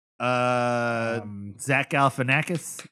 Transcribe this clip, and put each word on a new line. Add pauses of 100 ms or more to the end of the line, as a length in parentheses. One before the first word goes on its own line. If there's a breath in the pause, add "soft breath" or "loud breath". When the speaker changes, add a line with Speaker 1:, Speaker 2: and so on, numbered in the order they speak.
(180)
Speaker 1:
Uh,
Speaker 2:
um,
Speaker 1:
Zach
Galifianakis?